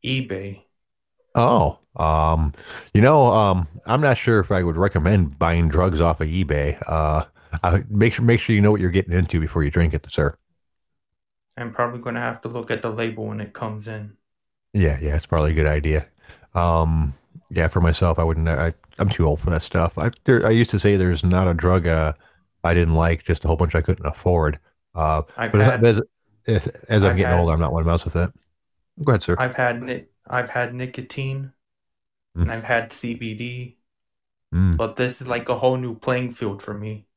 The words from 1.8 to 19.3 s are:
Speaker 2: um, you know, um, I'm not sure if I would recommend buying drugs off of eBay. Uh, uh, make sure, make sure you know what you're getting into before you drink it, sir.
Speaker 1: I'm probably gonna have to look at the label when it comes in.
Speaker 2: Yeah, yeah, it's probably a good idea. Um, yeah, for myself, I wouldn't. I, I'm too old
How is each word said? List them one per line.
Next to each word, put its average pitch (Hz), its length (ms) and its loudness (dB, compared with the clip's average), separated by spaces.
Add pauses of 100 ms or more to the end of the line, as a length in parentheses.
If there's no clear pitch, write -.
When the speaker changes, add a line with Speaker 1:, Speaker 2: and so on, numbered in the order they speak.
Speaker 2:
um, 80 560 0 (420)
you 101 60 6
know, 139 260 6
um, 98 400 2 (200)
I'm 123 140 0
not 139 160 2
sure 113 240 2
if 90 100 -2
I 95 120 2
would 85 140 -2
recommend 87 640 2
buying 85 280 2
drugs 80 340 2
off 82 200 2
of 80 80 -4
eBay. 73 580 -2
Uh, 78 380 -2 (380)
uh, 90 180 2 (100)
make 107 240 2
sure, 117 100 -4
make 117 160 4
sure - 140 0
you 101 80 4
know 104 80 6
what 104 100 2
you're 90 100 -2
getting 90 220 0
into 87 280 0
before 80 240 -2
you 71 60 0
drink 82 240 0
it, 71 160 -6
sir. 71 260 -2 (1200)
Speaker 1:
I'm 120 160 -12
probably 120 280 -4
gonna 117 200 -8
have 117 220 -8
to - 60 -10
look 120 220 -10
at 113 120 -6
the 117 80 -4
label 110 360 -6
when 107 140 -8
it 104 140 -12
comes 110 340 -10
in. 107 240 -12 (600)
Speaker 2:
Yeah, 80 280 2
yeah, 73 160 -2
it's 82 100 -4
probably 78 260 0
a - 20 0
good 78 120 2
idea. 76 400 0 (480)
Um, 80 600 2 (360)
yeah, 82 180 0
for 90 120 0
myself, 85 380 2
I 82 60 2
wouldn't. 80 240 0
I, 80 260 -2 (240)
I'm 101 100 2
too 87 180 0
old 76 140 0